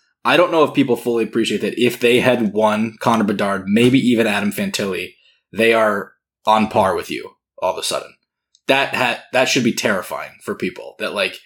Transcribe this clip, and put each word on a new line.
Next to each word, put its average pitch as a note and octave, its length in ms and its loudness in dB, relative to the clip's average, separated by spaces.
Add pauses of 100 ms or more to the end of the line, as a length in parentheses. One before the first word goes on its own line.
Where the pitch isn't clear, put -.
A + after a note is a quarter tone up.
(240)
I C3 140 4
don't F3 140 4
know D#3+ 120 4
if - 120 -2
people B2 200 2
fully A#2 280 -2
appreciate G#2+ 380 -2
that G#2 200 -4
if A#2+ 180 0
they A#2+ 200 4
had A2+ 340 0
won G#2+ 460 0
Connor A2+ 260 0
Bedard, G2 420 -2
maybe B2 320 4
even A2+ 280 2
Adam G2+ 240 -2
Fantilli, F#2+ 640 -6 (360)
they A2+ 220 2
are G#2+ 400 0 (320)
on G#2+ 240 4
par F#2+ 260 2
with E2 140 -6
you - 220 -10 (300)
all F#2 120 -2
of E2 60 -14
a D#2+ 40 -8
sudden. - 300 -6 (540)
That C3+ 260 2
ha-, A#2+ 380 -2
that B2+ 160 2
should C3 160 0
be A2+ 80 2
terrifying E2+ 640 -4 (100)
for G#2+ 100 -6
people, - 460 -10
that, F#2+ 140 -6
like, G2 320 -4